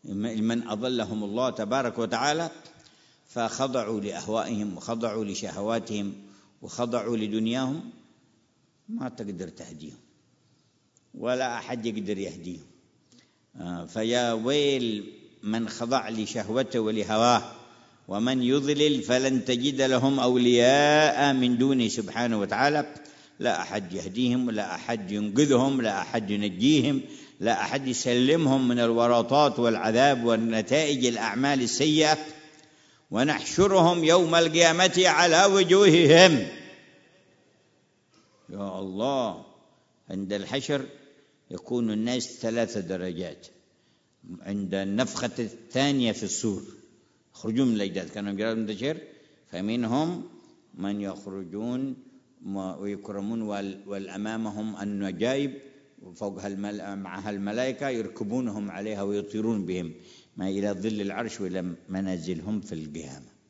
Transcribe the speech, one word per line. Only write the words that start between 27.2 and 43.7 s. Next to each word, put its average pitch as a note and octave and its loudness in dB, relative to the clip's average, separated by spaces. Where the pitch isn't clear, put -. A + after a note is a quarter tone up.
لا G#2 0
أحد C3 -4
يسلمهم C3 2
من A#2+ 0
الورطات A#2+ 4
والعذاب A#2 4
والنتائج A#2+ 2
الأعمال A#2+ 0
السيئة. D3+ 4
"ونحشرهم E3+ 4
يوم E3 6
القيامة E3+ 4
على E3+ 6
وجوههم". F3 8
يا G2 -10
الله، G#2+ -4
عند F#2+ -6
الحشر C3 -4
يكون A#2+ -2
الناس A#2 -4
ثلاث A2+ -2
درجات. F2+ -8